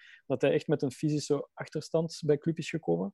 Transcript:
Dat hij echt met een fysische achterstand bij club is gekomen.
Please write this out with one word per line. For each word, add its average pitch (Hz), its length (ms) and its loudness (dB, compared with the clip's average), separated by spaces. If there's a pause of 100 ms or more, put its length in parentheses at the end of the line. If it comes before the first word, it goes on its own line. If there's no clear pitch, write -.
(280)
Dat 131 160 -2
hij 139 100 6
echt 151 140 0
met 147 160 2
een 135 100 0
fysische 147 600 0
achterstand - 720 -4
bij 147 120 4
club 160 200 -2
is - 120 -6
gekomen. 170 440 -2